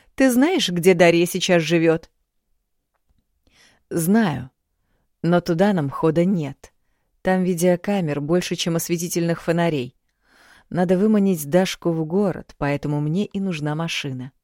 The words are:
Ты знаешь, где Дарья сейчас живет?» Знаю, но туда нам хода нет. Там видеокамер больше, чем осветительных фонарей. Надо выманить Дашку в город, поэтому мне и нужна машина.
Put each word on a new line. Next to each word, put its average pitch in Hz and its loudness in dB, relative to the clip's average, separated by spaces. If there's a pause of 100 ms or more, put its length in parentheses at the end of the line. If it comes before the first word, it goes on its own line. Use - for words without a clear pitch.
(160)
Ты 262 4
знаешь, 254 2
где 180 4
Дарья 170 4
сейчас 175 0
живет?» 160 0 (1800)
Знаю, 170 0 (720)
но 175 2
туда 180 0
нам 156 0
хода 160 0
нет. 165 -4 (500)
Там 185 0
видеокамер 175 0
больше, 170 -2
чем 170 -4
осветительных 170 -4
фонарей. 165 -2 (800)
Надо 180 2
выманить 196 2
Дашку 180 0
в 160 -2
город, 185 -4
поэтому 147 -2
мне 165 -2
и 196 -8
нужна 151 -4
машина. 135 -8 (100)